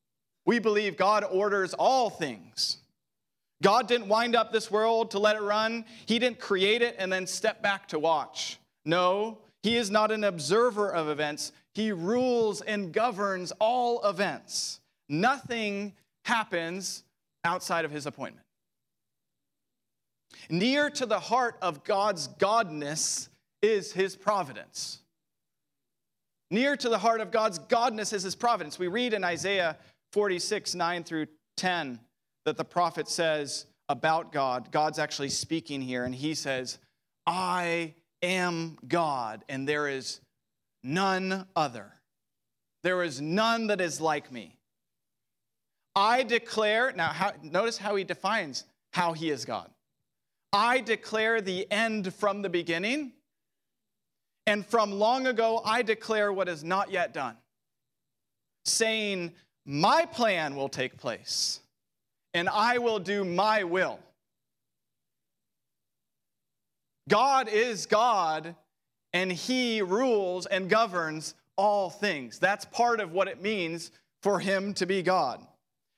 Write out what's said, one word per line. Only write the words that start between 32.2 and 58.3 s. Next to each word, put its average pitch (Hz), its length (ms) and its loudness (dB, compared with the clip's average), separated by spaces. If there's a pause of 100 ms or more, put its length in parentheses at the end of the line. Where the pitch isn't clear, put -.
that 151 140 0
the 156 80 -4
prophet 165 440 0
says 151 560 -2 (240)
about 160 420 2
God, 127 400 -2
God's 156 280 2
actually 143 300 -2
speaking 147 520 -4
here, 127 220 -4
and 127 100 -4
he 147 220 -4
says, 131 420 -4 (480)
"I 175 720 0 (260)
am 175 560 -2 (100)
God, 127 640 -2
and 135 180 -6
there 147 200 0
is 135 340 -8 (640)
none 190 720 0
other. 120 360 -4 (920)
There 180 180 2
is 147 180 -4
none 220 480 0
that 202 140 0
is 151 180 -2
like 151 320 -2
me. 104 280 -16 (1400)
I 220 260 4
declare," 226 720 0
now 165 160 -2
how, 165 340 -2
notice 185 380 -2
how 202 160 -2
he 196 80 0
defines 175 640 -4 (280)
how 170 200 0
he 156 180 -4
is 123 120 -4
God. 104 280 -8 (800)
"I 233 280 4
declare 220 600 0
the 185 300 -4
end 214 420 0
from 202 300 -2
the 196 60 -2
beginning, 175 640 -2 (1300)
and 208 180 2
from 214 280 2
long 226 340 2
ago 226 400 2
I 220 160 2
declare 214 500 0
what 190 160 -2
is 156 160 -8
not 190 280 0
yet 170 200 -2
done, 127 260 -6 (1300)